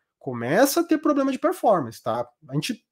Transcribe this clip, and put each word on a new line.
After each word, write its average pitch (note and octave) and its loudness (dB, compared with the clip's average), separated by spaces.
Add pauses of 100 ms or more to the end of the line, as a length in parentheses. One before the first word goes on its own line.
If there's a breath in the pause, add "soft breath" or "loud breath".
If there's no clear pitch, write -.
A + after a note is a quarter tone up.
(200)
começa C#3+ 2
a - 2
ter E4 0
problema C#4 0
de C4 -6
performance, G#3 0
tá? A#2+ -4 (220)
A C3 -10
gente D3+ -4